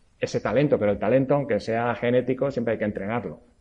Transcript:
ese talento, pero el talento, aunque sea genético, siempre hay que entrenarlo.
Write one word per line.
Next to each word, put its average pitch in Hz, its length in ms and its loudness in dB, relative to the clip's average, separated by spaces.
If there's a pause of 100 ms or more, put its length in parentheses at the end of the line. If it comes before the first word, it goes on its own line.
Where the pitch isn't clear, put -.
(180)
ese 127 220 -4
talento, 123 400 2
pero 104 140 2
el 98 40 -2
talento, 131 380 2
aunque 120 240 0
sea 117 360 -2
genético, 127 540 0
siempre 117 240 -2
hay 107 60 -4
que 110 60 -2
entrenarlo. 101 560 -6 (200)